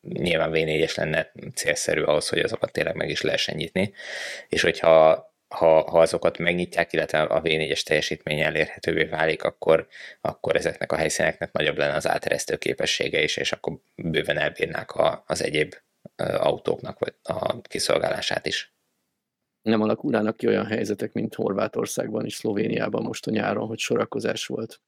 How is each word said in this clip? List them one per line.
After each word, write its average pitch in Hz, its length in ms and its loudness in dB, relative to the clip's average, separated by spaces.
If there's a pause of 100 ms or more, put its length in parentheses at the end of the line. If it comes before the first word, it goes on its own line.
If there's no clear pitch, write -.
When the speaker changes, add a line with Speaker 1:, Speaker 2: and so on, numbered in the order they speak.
Speaker 1:
Nyilván 80 420 0
V - 20 -4
négyes 80 420 2
lenne 80 380 -2 (220)
célszerű 78 480 0
ahhoz, 76 260 2
hogy - 100 0
azokat - 340 -2
tényleg 78 240 -2
meg 78 120 -4
is 76 120 -4
lehessen - 360 -2
nyitni. 90 360 -2 (560)
És - 140 0
hogyha, 80 640 6 (260)
ha, 80 360 6
ha 85 100 6
azokat 82 380 2
megnyitják, 87 540 0
illetve 78 300 2
a 78 180 2
V - 20 -12
négyes 78 400 0
teljesítménye 78 640 0
elérhetővé 78 600 0
válik, 80 400 0
akkor, - 420 2 (340)
akkor - 360 -2
ezeknek 80 360 -2
a 78 40 0
helyszíneknek 80 560 0
nagyobb 76 240 0
lenne 71 180 0
az 80 140 0
áteresztő - 480 -2
képessége - 680 0
is, - 140 0
és - 160 -2
akkor - 280 -6 (160)
bőven 78 420 0
elbírnák - 540 -4
a, - 340 0
az - 160 -2
egyéb, - 320 -2 (420)
ö, - 200 -2
autóknak - 640 -2
vagy - 240 -4
a - 380 -2
kiszolgálását - 840 0
is. - 280 -6 (880)
Speaker 2:
Nem 110 180 2
alakulnának 110 560 0
ki 120 100 -2
olyan 101 200 2
helyzetek, 110 460 -4
mint 110 220 -4
Horvátországban 113 880 -2
és 110 100 -8
Szlovéniában 110 680 -2
most 113 240 -6
a - 40 -4
nyáron, 107 360 -2
hogy 110 120 -8
sorakozás 113 680 -2
volt. - 420 -10